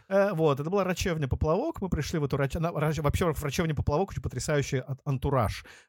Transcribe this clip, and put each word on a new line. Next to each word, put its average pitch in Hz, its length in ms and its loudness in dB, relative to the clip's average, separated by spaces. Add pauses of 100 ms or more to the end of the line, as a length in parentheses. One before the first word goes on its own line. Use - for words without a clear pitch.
Э, 196 240 4
вот, 156 260 4
это 151 100 -6
была 196 140 2
«Рачевня 165 440 0
Поплавок». 196 540 0
Мы 185 80 -4
пришли 160 300 -2
в 147 40 0
эту 139 140 0
рач-, 139 180 0
она, 170 160 -2
рач-, 151 300 0
вообще, 151 320 2
в 147 100 -4
«Рачевне 156 320 0
Поплавок» 160 360 0
очень 131 100 -8
потрясающий 131 580 0
ан-, 131 260 -6
антураж. 131 600 0 (240)